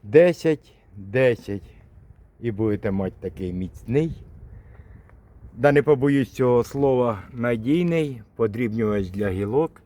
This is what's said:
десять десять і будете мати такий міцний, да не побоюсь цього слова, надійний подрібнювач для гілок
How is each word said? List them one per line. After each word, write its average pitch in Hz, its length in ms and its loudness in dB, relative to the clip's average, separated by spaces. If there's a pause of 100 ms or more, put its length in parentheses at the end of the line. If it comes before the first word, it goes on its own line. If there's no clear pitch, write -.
десять 160 720 4 (220)
десять 101 760 -2 (640)
і 117 100 -4
будете 104 400 -2
мати 95 300 -4
такий 92 320 -8
міцний, 117 720 -4 (1300)
да 135 200 4
не 143 100 6
побоюсь 139 500 2
цього 120 320 2
слова, 123 580 0 (100)
надійний 131 880 -2 (140)
подрібнювач 107 720 -2
для 98 220 -4
гілок 107 560 -2